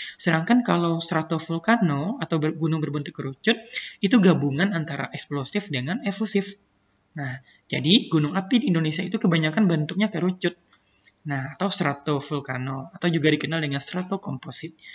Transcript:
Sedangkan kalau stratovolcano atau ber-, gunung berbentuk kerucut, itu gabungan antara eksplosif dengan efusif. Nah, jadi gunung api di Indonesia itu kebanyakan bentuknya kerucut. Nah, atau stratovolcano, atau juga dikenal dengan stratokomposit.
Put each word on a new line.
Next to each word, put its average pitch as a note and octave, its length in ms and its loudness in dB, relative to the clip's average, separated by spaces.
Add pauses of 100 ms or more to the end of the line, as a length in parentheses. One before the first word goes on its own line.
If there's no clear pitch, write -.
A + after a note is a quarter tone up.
(180)
Sedangkan E3+ 440 4
kalau E3+ 400 2
stratovolcano E3 1200 0
atau E3 160 -2
ber-, D3+ 160 0
gunung D#3 300 0
berbentuk C#3+ 340 -6
kerucut, C#3+ 400 0 (460)
itu G3 180 4
gabungan D#3 560 4
antara C#3 320 -6
eksplosif D3 640 -6
dengan C#3 320 -4
efusif. G3+ 540 -2 (560)
Nah, C3 240 -8 (300)
jadi C#3 420 4
gunung D3+ 240 2
api G3 280 2
di G#3 80 2
Indonesia D#3+ 320 0
itu G#3+ 160 -4
kebanyakan E3 480 2
bentuknya E3 440 0
kerucut. F3 440 -2 (720)
Nah, C#3 240 -4
atau F3+ 160 -4
stratovolcano, C3+ 1300 -4
atau - 160 -2
juga D#3+ 160 2
dikenal D#3 320 0
dengan C#3 240 -2
stratokomposit. - 880 -4 (240)